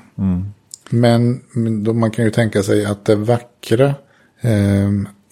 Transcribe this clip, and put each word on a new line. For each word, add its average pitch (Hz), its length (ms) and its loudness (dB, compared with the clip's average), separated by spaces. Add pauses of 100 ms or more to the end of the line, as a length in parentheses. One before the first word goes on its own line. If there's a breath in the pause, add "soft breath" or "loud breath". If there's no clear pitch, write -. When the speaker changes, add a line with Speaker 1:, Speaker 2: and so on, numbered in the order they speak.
(180)
Speaker 1:
Mm. 95 260 -2 (460)
Speaker 2:
Men, 120 500 2 (120)
men 113 320 -2
då 113 80 0
man 113 180 0
kan 117 140 -2
ju 107 60 2
tänka 107 320 0
sig 104 220 0
att 104 200 -6
det 110 120 4
vackra, 117 800 0 (460 soft breath)
ehm, 101 680 0 (240)